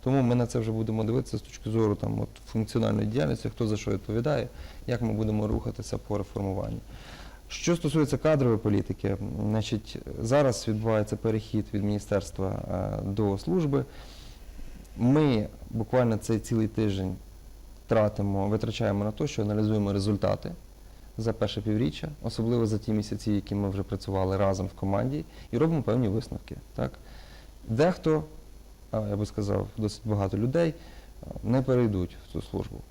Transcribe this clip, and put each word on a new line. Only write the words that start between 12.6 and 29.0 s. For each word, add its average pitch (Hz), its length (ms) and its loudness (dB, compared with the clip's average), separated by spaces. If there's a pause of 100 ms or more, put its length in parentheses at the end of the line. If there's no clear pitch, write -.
до 98 320 2
служби. 147 460 2 (1120)
Ми 127 520 4 (220)
буквально 117 460 2
цей 110 220 0
цілий 110 300 0
тиждень 98 480 0 (680)
тратимо, 101 600 2
витрачаємо 104 560 0
на 107 80 -2
те, 147 140 -2
що 117 160 -2
аналізуємо 104 500 2
результати 101 600 0 (680)
за 113 140 0
перше 107 280 -2
півріччя, 107 480 0 (140)
особливо 117 440 2
за 104 120 0
ті 107 140 -2
місяці, 107 400 0
які 101 220 0
ми 101 140 0
вже 95 140 -2
працювали 95 540 0
разом 95 300 2
в 92 60 -8
команді, 117 520 -2 (260)
і 120 80 0
робимо 160 240 2
певні 117 260 2
висновки. - 480 -4 (180)
Так? - 180 -2 (760)
Дехто, 156 560 2 (680)
а, 110 100 -2